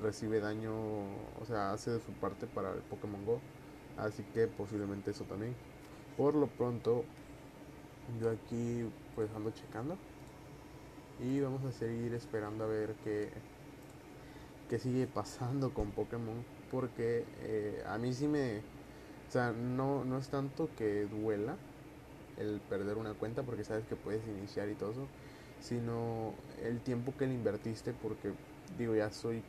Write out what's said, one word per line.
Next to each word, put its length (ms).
recibe 380
daño, 340
o 720
sea, 280
hace 180
de 80
su 140
parte 340
para 240
el 80
Pokémon 460
Go, 140
así 260
que 140
posiblemente 640
eso 140
también. 280
Por 180
lo 120
pronto 560
yo 100
aquí, 540
pues, 180
ando 180
checando 460
y 180
vamos 240
a 80
seguir 420
esperando 520
a 20
ver 360
qué, 260
qué 80
sigue 300
pasando 680
con 180
Pokémon, 520
porque, 560
eh, 440
a 100
mí 160
sí 140
me... 300
o 20
sea, 220
no, 500
no 140
es 100
tanto 500
que 280
duela 500
el 220
perder 380
una 160
cuenta, 300
porque 200
sabes 220
que 100
puedes 320
iniciar 400
y 80
todo 160
eso, 160
sino 720
el 200
tiempo 360
que 80
le 80
invertiste, 600
porque, 400
digo, 180
ya 160
soy 380